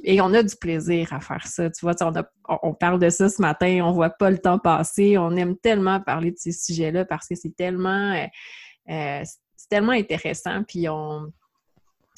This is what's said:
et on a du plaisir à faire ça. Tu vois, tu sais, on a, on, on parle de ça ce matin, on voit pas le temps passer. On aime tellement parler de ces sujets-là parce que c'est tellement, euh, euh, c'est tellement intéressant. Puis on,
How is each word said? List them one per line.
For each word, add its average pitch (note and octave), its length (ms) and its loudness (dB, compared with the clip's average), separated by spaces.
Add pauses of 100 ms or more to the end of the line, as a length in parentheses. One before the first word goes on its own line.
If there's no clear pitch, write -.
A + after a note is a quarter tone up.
et F#3+ 160 4
on F#3 140 4
a A#3 80 8
du G3+ 140 0
plaisir E3 560 -2
à C#3 80 -8
faire - 260 -10
ça. E3+ 240 -4
Tu - 100 -14
vois, F3 140 0
tu E3+ 100 -2
sais, E3 60 0
on D#3+ 40 -4
a, E3 100 -4 (240)
on, E3+ 140 -2
on D#3 120 -2
parle F3+ 260 2
de F3 80 6
ça G3 200 4
ce G#3+ 140 -2
matin, F3+ 400 2
on E3+ 100 2
voit E3 180 2
pas F#3+ 200 2
le F#3+ 80 2
temps F3+ 200 2
passer. F#3+ 600 4
On E3+ 180 0
aime F3+ 200 0
tellement G3 440 2
parler E3 300 -2
de - 80 -10
ces E3+ 140 -8
sujets-là E3 520 -2
parce D3+ 220 -8
que F3 80 -8
c'est E3 220 -12
tellement, F#3 560 -2
euh, D#3+ 140 -4 (640)
euh, D3 320 -6 (340)
c'est - 120 -20
tellement G#3+ 240 2
intéressant. F3+ 720 -4
Puis E3+ 260 -4
on, D3+ 440 -8 (840)